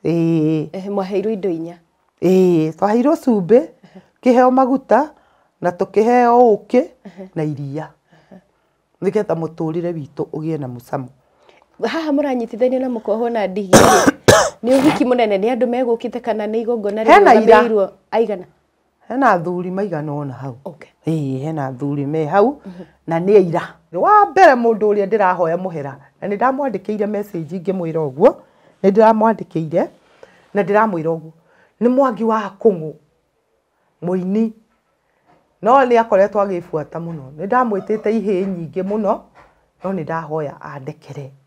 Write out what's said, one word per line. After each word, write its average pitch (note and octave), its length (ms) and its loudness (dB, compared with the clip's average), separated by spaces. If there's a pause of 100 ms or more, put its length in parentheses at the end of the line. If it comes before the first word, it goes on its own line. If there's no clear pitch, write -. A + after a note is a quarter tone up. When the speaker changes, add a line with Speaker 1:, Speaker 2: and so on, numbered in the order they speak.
Speaker 1:
Ĩĩ. D#3+ 680 0
Speaker 2:
Ehe, F#3+ 160 -10
mwaheirwo G3+ 420 -4
indo G3+ 180 -6
inya. E3 280 -8 (440)
Speaker 1:
Ĩĩ, F3 520 4
twaheirwo A#3+ 420 2
cumbĩ. A3 460 2 (640)
kĩheo B3+ 260 6
maguta, C4+ 580 2 (520)
na E3+ 80 -2
tũkĩheo A3 640 2
ũũkĩ, A#3+ 480 4 (240)
Speaker 2:
Ehe. F#3+ 300 -18
Speaker 1:
na D#3+ 80 -4
iria. D3 460 -8 (240)
Speaker 2:
Ehe. F3+ 280 -20 (600)
Speaker 1:
Nĩgetha G3+ 340 -2
mũtũrĩre E3 580 -6
witũ D3+ 300 -10 (100)
ũgĩe D#3 260 -6
na C3+ 80 -8
mũcamo. B2 400 -10 (760)
Speaker 2:
Haha D#4 280 -4
mũranyitithanio B3+ 680 -2
na B3+ 100 -4
mũkoho A3+ 400 -4
na A3 180 -4
ndigi F#3+ 240 -6
rĩ, F4 400 6 (220)
<coughs> - 300 0
nĩ A#3+ 160 0
ũhiki C#4+ 260 2
mũnene, A#3 320 2
nĩ G#3+ 160 0
andũ B3 160 -2
megũkĩte A#3+ 520 -2
kana G#3+ 260 -4
nĩ G#3+ 140 -4
igongona G#3+ 420 -4
Speaker 1:
Hena E4 320 6
ira. A3 260 6
Speaker 2:
rĩrũgamĩrĩirwo G#3+ 280 2 (220)
aigana? G#3 320 -2 (640)
Speaker 1:
Hena B3+ 240 2
athuri F3+ 400 -4
maigana E3 400 -6
ũna C#3+ 220 -8
hau. A#2+ 220 -12 (100)
Speaker 2:
Okay. - 240 -18 (180)
Speaker 1:
Ĩĩ, C#3 320 -2
hena D3+ 280 -6
athuri C#3+ 380 -6
me D#3 200 -2
hau, G#3 400 2
Speaker 2:
Mhm. F#3 180 -18 (240)
Speaker 1:
na E3 120 -2
nĩ F#3+ 160 2
aira. F3+ 260 4 (320)
Wa G4 320 4
mbere F#4 280 6
mũndũ A#3 400 0
ũrĩa G3+ 140 0
ndĩrahoya F3+ 500 0
mũhera, E3 360 -8 (280)
na E3+ 60 -8
nĩ G3+ 100 -4
ndamwandĩkĩire A3 720 -4
message G3 520 -8
ngĩmwĩra E3 500 -4
ũguo, F3 260 4 (480)
nĩ G3 80 4
ndĩramwandĩkĩire, G#3+ 960 2 (680)
na G3+ 100 0
ndĩramwĩra F#3+ 500 0
ũguo, D#3+ 180 -10 (500)
nĩ A3 80 2
Mwangi B3+ 340 0
wa G#3+ 360 -2
Kũng'ũ. E3 340 0 (1120)
mũini. F#3+ 480 -2 (1080)
No G#3 100 2 (140)
nĩ A#3+ 160 2
akoretwo G3+ 420 0
agĩbuata E3+ 640 -6
mũno. E3 180 -12 (140)
Nĩ E3+ 100 -10
ndamwĩtĩte G#3+ 720 -2
ihĩ G3 280 -2
nyingĩ F3 380 -8
mũno, G3+ 280 -2 (720)
no F#3+ 100 -6
nĩ F3 100 -6
ndahoya D#3 580 -8
andekere. C#3+ 720 -16 (160)